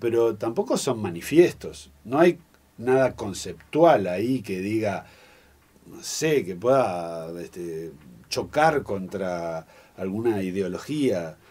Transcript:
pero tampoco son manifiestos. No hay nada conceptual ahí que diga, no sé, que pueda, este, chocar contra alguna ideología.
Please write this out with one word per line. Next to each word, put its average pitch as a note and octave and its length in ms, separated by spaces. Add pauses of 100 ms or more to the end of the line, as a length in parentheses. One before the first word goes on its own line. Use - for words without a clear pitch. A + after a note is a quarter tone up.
pero A#2 360
tampoco A#2 400
son A#2 240
manifiestos. F#2+ 920 (140)
No B2 140
hay F3 200 (400)
nada B2+ 360
conceptual G#2 920
ahí A2+ 340
que F#2+ 200
diga, G2+ 440 (880)
no - 100
sé, D3+ 420
que F2+ 120
pueda, F2 720 (120)
este, E2 500 (380)
chocar D3 540
contra F2+ 840 (300)
alguna G2+ 460
ideología. F#2 960 (140)